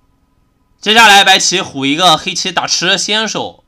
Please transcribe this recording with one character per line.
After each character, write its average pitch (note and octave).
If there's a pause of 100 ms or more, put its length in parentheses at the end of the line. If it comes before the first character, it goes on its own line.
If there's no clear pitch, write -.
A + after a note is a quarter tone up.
(800)
接 G#3+
下 A3+
来 G3+
白 F#3+
棋 F#3
虎 C#3
一 C#3
个， E3
黑 F#3+
棋 F#3
打 D#3+
吃， F3+
先 G#3+
手 A#2+